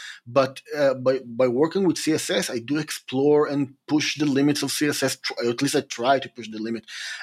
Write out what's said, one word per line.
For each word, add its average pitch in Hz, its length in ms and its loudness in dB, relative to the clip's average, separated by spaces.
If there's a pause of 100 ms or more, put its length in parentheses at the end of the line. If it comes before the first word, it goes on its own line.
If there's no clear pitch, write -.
(260)
but, 131 340 0 (160)
uh, 139 180 4
by, 127 300 0
by 120 240 2
working 160 380 2
with 156 120 2
C 156 140 0
S - 180 -2
S, 165 200 0
I 123 80 -4
do 127 200 -2
explore 147 680 2
and 139 280 -2 (120)
push 147 320 0
the 151 80 2
limits 143 360 2
of 139 80 -2
C - 180 0
S - 140 -2
S, 131 140 0
tr-, - 320 -4
at 120 140 -2
least 143 140 0
I 135 60 2
try 131 360 0
to 123 100 -6
push 110 200 -14
the 110 100 -12
limit. 110 260 -6 (380)